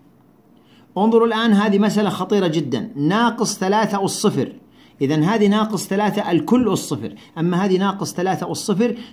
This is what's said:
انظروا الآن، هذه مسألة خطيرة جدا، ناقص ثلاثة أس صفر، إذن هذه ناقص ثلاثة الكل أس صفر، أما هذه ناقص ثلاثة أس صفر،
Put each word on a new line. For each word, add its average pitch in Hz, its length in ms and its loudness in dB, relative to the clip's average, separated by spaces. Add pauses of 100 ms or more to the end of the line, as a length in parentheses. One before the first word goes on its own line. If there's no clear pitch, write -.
(960)
انظروا 226 300 4
الآن، 226 260 2
هذه 202 260 4
مسألة 208 300 2
خطيرة 185 380 0
جدا، 135 480 -2
ناقص 214 640 0
ثلاثة 202 460 0
أس - 60 -2
صفر، 139 420 -2 (480)
إذن 151 220 2
هذه 208 240 2
ناقص 214 400 0
ثلاثة 202 440 -2
الكل 202 420 2
أس 165 60 0
صفر، 113 340 -8 (240)
أما 175 280 0
هذه 190 120 2
ناقص 190 360 -2
ثلاثة 180 380 -4
أس 156 60 -6
صفر، 220 380 -2 (180)